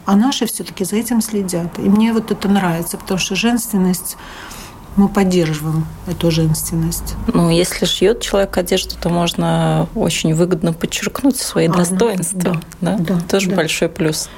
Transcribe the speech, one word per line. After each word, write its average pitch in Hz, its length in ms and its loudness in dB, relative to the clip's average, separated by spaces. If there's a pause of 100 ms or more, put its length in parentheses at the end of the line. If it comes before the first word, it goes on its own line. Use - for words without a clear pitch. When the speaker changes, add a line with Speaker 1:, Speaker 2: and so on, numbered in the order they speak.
Speaker 1:
А 196 100 4
наши 240 300 4
все-таки - 380 -6
за 202 140 -2
этим 240 240 0
следят. 180 580 -4
И - 100 -4
мне 220 240 4
вот 220 180 0
это 196 180 -2
нравится, 175 480 0
потому 185 200 -4
что 185 180 -2
женственность, 196 840 0 (800)
мы 202 100 8
поддерживаем 160 800 0 (220)
эту 170 240 0
женственность. 160 840 0 (180)
Speaker 2:
Ну, 170 160 4
если 170 360 2
шьет 190 360 2
человек 196 360 0
одежду, 185 440 -2
то 175 80 0
можно 165 840 0
очень 170 380 0
выгодно 170 400 2
подчеркнуть - 640 -2
свои - 300 0
Speaker 1:
Ага, 180 100 2
Speaker 2:
достоинства, 185 600 0 (420)
Speaker 1:
да, 180 160 0
Speaker 2:
да? - 0 -
Speaker 1:
да, 175 220 0 (100)
Speaker 2:
Тоже 196 200 2
Speaker 1:
да. 190 60 -2
Speaker 2:
большой 165 340 0
плюс. 156 480 -2